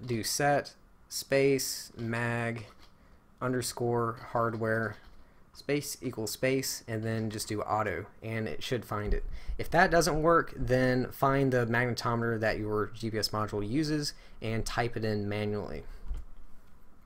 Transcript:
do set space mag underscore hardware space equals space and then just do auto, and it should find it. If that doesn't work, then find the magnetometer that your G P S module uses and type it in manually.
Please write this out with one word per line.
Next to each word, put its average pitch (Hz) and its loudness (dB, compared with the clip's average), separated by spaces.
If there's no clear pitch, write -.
do 113 -2
set 143 2
space - 2
mag 117 -2
underscore 120 0
hardware 113 0
space - -4
equals 113 -4
space 131 0
and 110 -2
then 113 -2
just 104 -6
do 104 -2
auto, 104 -2
and 113 -4
it 76 -4
should 120 -2
find 104 -2
it. 104 0
If - -2
that 175 6
doesn't 160 4
work, 165 4
then 127 4
find 135 4
the 123 4
magnetometer 117 0
that 104 2
your 104 0
G 113 -4
P 110 -2
S 101 0
module 104 -2
uses 147 0
and 110 -2
type 117 -2
it 110 -4
in 104 0
manually. 104 -2